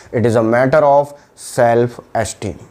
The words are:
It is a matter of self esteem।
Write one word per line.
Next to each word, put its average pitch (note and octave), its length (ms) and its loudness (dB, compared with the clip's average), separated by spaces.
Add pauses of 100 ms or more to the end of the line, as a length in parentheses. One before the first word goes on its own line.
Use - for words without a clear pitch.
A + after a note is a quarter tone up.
(160)
It A#2 140 0
is A2+ 80 0
a A#2 140 0
matter C3+ 320 2
of C#3+ 240 2 (480)
self A#2+ 340 2 (280)
esteem। G#2 540 -8